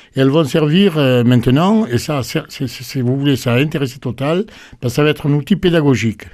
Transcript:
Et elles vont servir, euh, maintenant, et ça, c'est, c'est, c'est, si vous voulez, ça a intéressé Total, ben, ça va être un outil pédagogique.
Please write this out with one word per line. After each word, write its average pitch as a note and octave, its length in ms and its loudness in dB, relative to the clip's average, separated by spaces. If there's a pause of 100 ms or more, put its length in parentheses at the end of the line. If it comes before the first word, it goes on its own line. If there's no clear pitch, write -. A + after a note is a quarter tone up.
(140)
Et C3+ 60 -2
elles C3+ 80 4
vont D#3 160 2
servir, D#3+ 540 2
euh, B2+ 260 2
maintenant, C#3 600 2
et A#2+ 100 -4
ça, C3+ 260 -4
c'est, D3+ 280 -6
c'est, C3+ 180 -8
c'est, - 160 -14
si - 160 -6
vous B2 160 0
voulez, C#3 200 0
ça B2 180 -2
a A#2+ 40 2
intéressé C#3 400 -2
Total, C#3+ 460 -4 (380)
ben, B2 80 -2
ça D3 120 0
va D3+ 60 4
être D3+ 200 -2
un C#3+ 40 2
outil D3 240 0
pédagogique. C#3+ 760 0